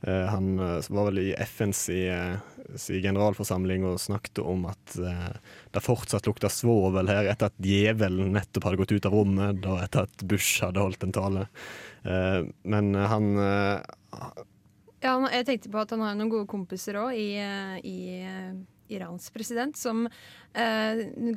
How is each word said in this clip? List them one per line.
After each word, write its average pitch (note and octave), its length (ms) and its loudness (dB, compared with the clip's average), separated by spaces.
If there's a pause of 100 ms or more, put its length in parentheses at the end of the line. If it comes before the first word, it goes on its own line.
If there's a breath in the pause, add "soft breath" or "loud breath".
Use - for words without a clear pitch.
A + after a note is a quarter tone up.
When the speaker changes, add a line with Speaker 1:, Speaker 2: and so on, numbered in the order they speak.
Speaker 1:
Eh, F#2 240 2
han, F#2+ 220 2 (100)
eh, F2 320 0
var G2+ 160 2
vel F#2+ 160 2
i G2 60 0 (100)
F - 240 -4
N's G2+ 220 0 (100)
i, F#2 60 0 (100)
eh, F2+ 240 -2 (400 loud breath)
si F#2+ 300 -4
generalforsamling G2 800 2
og F2+ 160 0
snakket - 400 -4
om F2+ 240 -2
at, - 320 -10
eh, F2 400 -6 (320 loud breath)
det - 160 -2
fortsatt A2 400 0
lukta G#2 240 0
svovel F#2+ 560 4
her G2+ 240 4
etter G#2+ 160 2
at G2 160 -6
djevelen G2 720 4
nettopp - 320 0
hadde F#2 160 2
gått - 80 0
ut G2+ 160 2
av G2 80 4
rommet, G2 480 4
da F#2+ 220 0
etter - 180 2
at - 240 -8
Bush F#2+ 400 2
hadde F#2+ 160 2
holdt F#2 240 -2
en F#2 80 -2
tale. G2 320 0 (560 loud breath)
Eh, F#2 480 0 (160)
men, G#2 240 2
eh, G2 160 2
han, G#2+ 320 2
eh, - 1040 -2 (540)
Speaker 2:
Ja, C4 160 0
han, C4 160 2
jeg B3 160 0
tenkte A#3+ 240 -2
på G#3 80 -4
at G#3+ 160 -2
han A3+ 80 -2
har G#3 160 -2
noen A3 140 0
gode G#3 180 -2
kompiser G3 480 -6
også B3 160 -2
i, G#3 240 -4
eh, G3 380 -6 (100)
i, F#3+ 120 -8 (280)
eh, F#3+ 300 -10 (400)
Irans F3+ 340 -10
president, A#3 480 -4
som, A#3 300 -2 (500 loud breath)
eh, A3 460 0 (340)